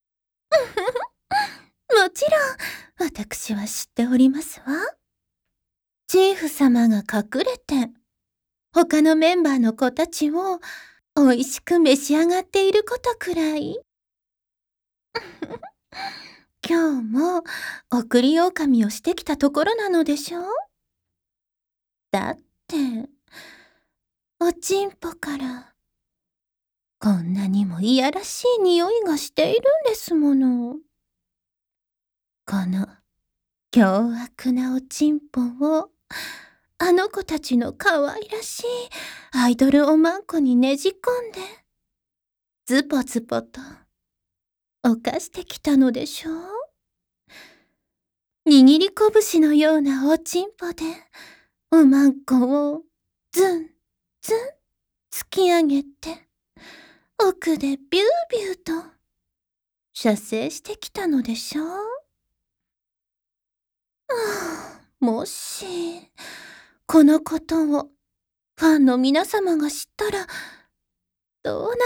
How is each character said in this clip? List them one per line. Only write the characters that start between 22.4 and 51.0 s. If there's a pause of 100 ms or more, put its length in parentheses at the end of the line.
て、 (1600)
お
ち
ん
ぽ
か
ら、 (1200)
こ
ん
な
に
も
い
や
ら
し (120)
い
匂
い
が
し
て
い
る
ん (240)
で
す
も
の。 (1700)
こ
の、 (840)
凶 (120)
悪
な
お
ち
ん
ぽ
を、 (880)
あ
の
子
た
ち
の
可
愛
ら
し
い (680)
ア
イ
ド
ル
お
ま
ん
こ
に
ね
じ
込 (180)
ん
で、 (1200)
ズ
ポ
ズ
ポ
と、 (1200)
犯
し
て
き
た
の
で
し
ょ
う？ (2000)
握
り
拳
の
よ
う
な
お
ち
ん
ぽ
で、 (840)